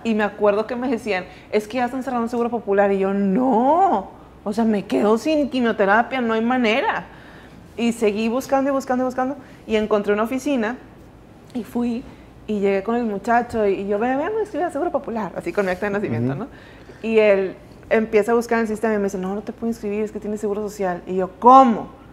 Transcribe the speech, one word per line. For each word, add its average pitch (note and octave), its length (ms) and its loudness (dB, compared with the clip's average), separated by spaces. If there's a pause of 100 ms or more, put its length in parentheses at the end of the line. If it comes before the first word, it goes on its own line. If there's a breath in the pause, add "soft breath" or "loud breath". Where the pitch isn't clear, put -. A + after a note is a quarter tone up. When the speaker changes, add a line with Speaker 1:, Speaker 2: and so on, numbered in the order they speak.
Speaker 1:
Y A3+ 100 0
me G#3+ 80 0
acuerdo G#3 420 2
que B3 120 -6
me B3 100 -4
decían, G#3 380 -2 (260 soft breath)
"Es G#3+ 160 0
que - 120 -10
ya B3 60 0
están B3+ 180 -6
cerrando B3 200 -2
el A3+ 60 -4
Seguro A#3 200 -2
Popular", G3+ 440 2
y G3 60 0
yo, F#3+ 140 0
"No, B3 1000 2 (340 soft breath)
o G#3 80 -4
sea, A3+ 100 0
me G#3 220 0
quedo A#3 320 2
sin D4 320 0
quimioterapia, A#3 720 2
no A3+ 140 0
hay A3 60 0
manera". A#3+ 640 0 (680 soft breath)
Y A#3 160 0
seguí A3 380 0
buscando, C4+ 400 0
y C#4 40 0
buscando, B3+ 300 -2
y B3+ 40 0
buscando, B3+ 280 -4 (320 soft breath)
y A3 80 0
encontré G#3 380 2
una G#3 100 2
oficina, B3 540 -2 (760)
y A3+ 120 -6
fui, A#3+ 360 -4 (460 soft breath)
y G#3 140 -2
llegué G3 200 2
con A3+ 140 -2
el A#3+ 80 0
muchacho, A3+ 640 0
y, G3 140 2
y G3 80 -6
yo, G3+ 100 0
"Ve, B3+ 160 0
ve, C#4+ 80 -2 (100)
me A4 100 -2
inscribí D4+ 200 -4
al E4+ 80 -2
Seguro D#4+ 180 -2
Popular", A3+ 460 -4
así - 160 -6
con G3+ 140 0
mi F3+ 80 0
acta F#3 140 -4
de G3+ 40 -2
nacimiento, C3 400 -2
Speaker 2:
Ujú. E3+ 120 -6
Speaker 1:
¿no? C#4+ 40 -8 (540 soft breath)
Y A3 180 2
él G3 380 4 (320)
empieza A3 420 2
a A#3 40 4
buscar A#3 240 0
en - 20 0
el A3+ 80 -2
sistema, G#3+ 240 -2
y G#3 60 0
me G3 40 0
dice, G3 140 -2
"No, F#3 180 -4
no G#3+ 60 -6
te A#3 100 -10
puedo A#3 180 -8
inscribir, G#3 320 -4
es G#3+ 120 -4
que G#3 80 -10
tienes G#3 180 -6
Seguro G#3 220 -4
Social". G3 460 -4
Y F#3 100 -4
yo, F3+ 120 0 (100)
"¿Cómo?". B3 600 6 (100)